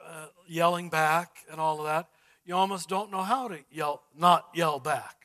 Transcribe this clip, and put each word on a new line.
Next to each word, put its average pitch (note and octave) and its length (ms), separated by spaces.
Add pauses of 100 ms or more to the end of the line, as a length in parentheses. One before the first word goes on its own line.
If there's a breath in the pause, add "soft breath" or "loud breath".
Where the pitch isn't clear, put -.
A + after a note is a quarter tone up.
uh, D#3+ 200 (200)
yelling F3 420
back D#3+ 480 (120)
and D#3+ 100
all D#3 200
of D3+ 60
that, D#3 240 (360 soft breath)
you F3 100
almost F#3+ 340
don't G3+ 220
know F#3+ 100
how A#3+ 260
to E3 120 (120)
yell, D3 320 (120)
not E3 380
yell D#3 260
back. C3+ 460